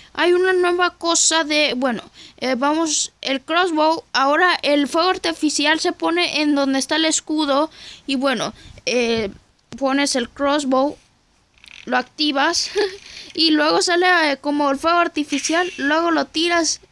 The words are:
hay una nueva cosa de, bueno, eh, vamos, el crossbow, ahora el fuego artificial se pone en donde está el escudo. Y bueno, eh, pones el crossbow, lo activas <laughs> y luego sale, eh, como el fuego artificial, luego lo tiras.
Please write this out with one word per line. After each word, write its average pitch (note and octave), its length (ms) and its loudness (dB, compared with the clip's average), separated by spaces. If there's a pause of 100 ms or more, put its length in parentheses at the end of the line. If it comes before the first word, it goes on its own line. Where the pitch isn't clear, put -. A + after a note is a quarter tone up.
(140)
hay E4+ 180 2
una F#4 200 4
nueva F4+ 440 2
cosa E4 480 0
de, D4+ 320 0
bueno, B3 260 -2 (360)
eh, B3+ 180 -2
vamos, D4+ 640 -2
el C4+ 220 -4
crossbow, E4 720 0
ahora D4+ 500 2
el C#4+ 260 2
fuego E4+ 220 0
artificial D#4+ 680 0
se F4 120 -2
pone E4 480 -2
en D4 140 2
donde C#4 240 0
está D4+ 180 -2
el D#4+ 80 0
escudo. D#4 680 0 (360)
Y C#4 100 -4
bueno, B3 380 -2 (320)
eh, A3+ 440 -2 (460)
pones C#4 400 0
el A#3+ 140 -4
crossbow, C#4+ 680 0 (880)
lo B3 140 -2
activas D4 720 -2 (320)
<laughs> - 320 -20
y D#4+ 160 2
luego D#4 320 2
sale, F4 500 2
eh, C#4 60 -2
como D4 320 -2
el C#4 80 -2
fuego E4+ 200 2
artificial, E4+ 800 -2
luego D#4 340 0
lo D4+ 160 2
tiras. E4+ 540 -2 (120)